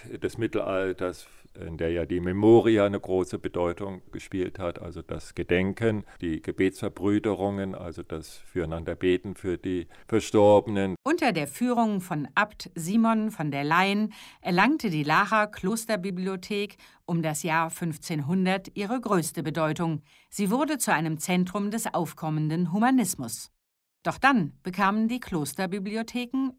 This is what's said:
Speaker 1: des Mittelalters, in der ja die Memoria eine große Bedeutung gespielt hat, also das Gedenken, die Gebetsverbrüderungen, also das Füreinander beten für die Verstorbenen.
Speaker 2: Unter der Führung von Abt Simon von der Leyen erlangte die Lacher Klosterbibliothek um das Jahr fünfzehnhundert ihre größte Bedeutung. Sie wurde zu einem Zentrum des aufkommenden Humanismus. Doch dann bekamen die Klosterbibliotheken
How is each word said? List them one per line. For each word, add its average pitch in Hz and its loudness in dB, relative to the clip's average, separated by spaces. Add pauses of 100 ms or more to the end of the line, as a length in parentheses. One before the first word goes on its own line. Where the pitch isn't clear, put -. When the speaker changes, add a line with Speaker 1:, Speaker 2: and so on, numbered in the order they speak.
(200)
Speaker 1:
des - -4
Mittelalters, 95 -2 (380)
in 82 -8
der 82 0
ja 85 0
die 87 0
Memoria 104 6
eine 101 0
große 92 -2
Bedeutung 90 -4 (100)
gespielt - -6
hat, 87 -6
also 87 -12
das - -10
Gedenken, 95 2 (160)
die 80 -2
Gebetsverbrüderungen, 98 0
also 85 -12
das 80 -10
Füreinander 82 -6
beten 92 0
für 87 -4
die 90 -4 (200)
Verstorbenen. 104 4 (100)
Speaker 2:
Unter 294 2
der 240 -2
Führung 226 0
von 151 -6
Abt - -2
Simon 220 2
von 156 -4
der 139 -2
Leyen 196 2 (280)
erlangte 214 2
die 156 0
Lacher 196 4
Klosterbibliothek 196 -4 (300)
um 170 -2
das 151 -2
Jahr 165 0
fünfzehnhundert 180 -2
ihre 208 -2
größte 180 0
Bedeutung. 156 -2 (260)
Sie 202 -2
wurde 285 0
zu - 0
einem 156 0
Zentrum 180 0
des 220 -4
aufkommenden 160 -2
Humanismus. 214 0 (540)
Doch 165 -4
dann 226 4 (100)
bekamen 202 0
die 247 -2
Klosterbibliotheken 208 -4